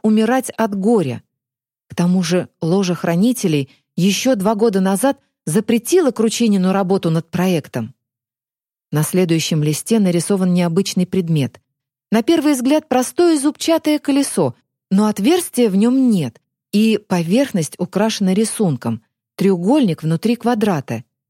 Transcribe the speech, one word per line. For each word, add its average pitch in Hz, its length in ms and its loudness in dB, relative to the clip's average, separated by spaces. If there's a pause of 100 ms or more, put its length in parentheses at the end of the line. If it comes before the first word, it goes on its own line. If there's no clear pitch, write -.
умирать 220 500 0
от 214 240 -4
горя. 185 480 0 (640)
К - 80 -20
тому 180 260 2
же 175 280 -2 (120)
ложа 180 320 0
хранителей 170 760 0 (260)
еще 202 400 0
два 202 180 0
года 202 280 0
назад 190 380 0 (260)
запретила 226 640 0
Кручинину 208 640 0
работу 190 360 0
над 160 200 -2
проектом. 170 640 -4 (960)
На 151 120 0
следующем 165 600 0
листе 151 360 0
нарисован 185 540 0
необычный 180 540 0
предмет. 165 540 -2 (500)
На 220 100 2
первый 302 320 2
взгляд 269 360 0
простое 302 500 2
зубчатое 302 600 0
колесо, 269 560 -2 (360)
но 208 160 2
отверстия 240 640 0
в 180 60 0
нем 247 340 2
нет, 160 320 -2 (320)
и 220 240 2
поверхность 180 800 -2
украшена 190 560 -2
рисунком — 170 720 -2 (320)
треугольник 190 680 0
внутри 165 320 0
квадрата. 208 680 -2 (260)